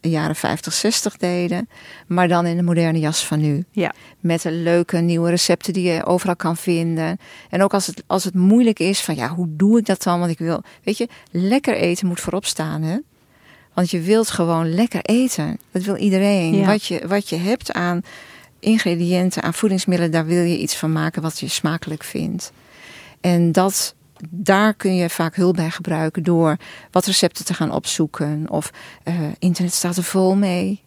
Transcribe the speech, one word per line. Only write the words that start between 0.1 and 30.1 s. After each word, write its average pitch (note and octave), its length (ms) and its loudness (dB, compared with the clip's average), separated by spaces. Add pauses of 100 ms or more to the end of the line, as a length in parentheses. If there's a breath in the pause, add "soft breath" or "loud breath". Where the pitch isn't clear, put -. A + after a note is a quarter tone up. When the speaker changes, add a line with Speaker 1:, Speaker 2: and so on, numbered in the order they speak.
Speaker 1:
jaren D#3 260 0
vijftig, - 360 -4
zestig - 440 -2
deden, F3 520 -2 (380 loud breath)
maar F3+ 220 2
dan F3 180 2
in E3+ 100 0
de F3+ 60 0
moderne E3 360 2
jas D#3 280 -2
van D3+ 140 -2
nu. D3+ 300 0
Speaker 2:
Ja. F3+ 220 -2 (280 loud breath)
Speaker 1:
Met E3+ 220 0
de E3 100 -4
leuke E3+ 460 0
nieuwe E3+ 320 2
recepten F3 420 0
die F3 200 0
je D#3+ 120 -2
overal F3+ 320 0
kan E3 200 -2
vinden. E3 640 -2 (320 loud breath)
En F#3 120 2
ook G3 120 2
als F#3+ 120 0
het, - 200 -12
als F#3 180 0
het F3+ 100 -6
moeilijk G#3+ 440 4
is F#3+ 220 0
van, - 140 -4
"Ja, B2 140 -4
hoe E3+ 220 -4
doe G3 280 4
ik A3 80 0
dat F#3+ 160 -2
dan?" F3 160 0
Want F3 120 0
ik D#3+ 80 -4
wil, E3 240 -2 (200 loud breath)
weet A3 160 -2
je, A#3 100 -4 (220 loud breath)
lekker G3+ 440 0
eten F3 320 0
moet F3 140 -2
voorop F3+ 240 -4
staan, D#3 380 -4
hè? D#3+ 140 0 (760 soft breath)
Want F3+ 180 0
je F3+ 100 -2
wilt G#3+ 300 2
gewoon E3 440 0
lekker A3 280 0
eten. A#3 560 0 (120)
Dat F#3 120 -4
wil G3 140 -2
iedereen. F#3+ 580 2
Speaker 2:
Ja. G3 120 4
Speaker 1:
Wat G#3 180 2
je, - 220 -4
wat G3 220 -2
je D#3+ 80 -4
hebt F#3+ 360 -4
aan F3 280 -2 (580 loud breath)
ingrediënten, F3+ 840 0
aan E3 120 -2
voedingsmiddelen, F3+ 580 0
daar D#3+ 140 0
wil F3 160 2
je E3+ 160 2
iets - 180 -4
van D#3+ 160 -2
maken D#3+ 300 -2
wat D#3+ 180 -6
je C3 80 -8
smakelijk D#3 560 -4
vindt. - 480 -6 (680 loud breath)
En E3+ 320 4
dat, F#3+ 420 0 (360)
daar G3 440 2
kun F#3 200 0
je F3 160 0
vaak E3 260 -2
hulp F3+ 200 4
bij E3 140 -2
gebruiken D#3+ 520 -4
door E3 340 4 (340 loud breath)
wat F#3 160 2
recepten - 380 0
te F3+ 100 -4
gaan D#3+ 180 -2
opzoeken. D3+ 800 -2
Of, - 200 -4 (320 loud breath)
eh, E3+ 120 -4 (240)
internet F3 340 0
staat F3 240 -2
er F3+ 60 -2
vol F#3+ 340 2